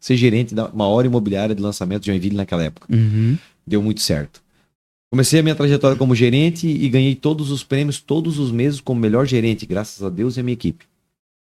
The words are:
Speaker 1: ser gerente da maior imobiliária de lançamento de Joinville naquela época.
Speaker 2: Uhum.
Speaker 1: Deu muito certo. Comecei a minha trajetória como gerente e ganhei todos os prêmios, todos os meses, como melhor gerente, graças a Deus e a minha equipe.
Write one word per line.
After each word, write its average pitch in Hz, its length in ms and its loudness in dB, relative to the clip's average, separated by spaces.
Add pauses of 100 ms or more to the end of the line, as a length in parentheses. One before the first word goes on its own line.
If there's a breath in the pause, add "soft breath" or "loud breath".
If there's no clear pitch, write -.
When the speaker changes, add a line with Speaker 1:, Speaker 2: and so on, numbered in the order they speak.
Speaker 1:
ser 127 160 0
gerente 117 380 2
da 110 180 -2
maior 107 320 2
imobiliária 107 500 0
de 98 80 -6
lançamento 101 400 -4
de 101 40 -8
Joinville 101 300 -2
naquela 92 280 -2
época. - 260 -10
Speaker 2:
Uhum. 113 460 2 (300 loud breath)
Speaker 1:
Deu 104 160 0
muito 107 180 -2
certo. 73 400 -4 (720)
Comecei 131 260 2
a 160 40 4
minha 156 120 2
trajetória 143 440 2
como 127 160 2
gerente 143 520 2
e 143 220 0
ganhei 131 260 2
todos 151 360 -2
os 139 120 -6
prêmios, 143 380 -2
todos 160 380 -2
os 135 120 -2
meses, 131 300 0
como 127 180 -4
melhor 113 280 2
gerente, 117 400 0
graças 98 360 -6
a 98 60 -4
Deus 117 300 -4
e - 20 -4
a - 20 -4
minha 123 120 -4
equipe. 90 320 -6 (600)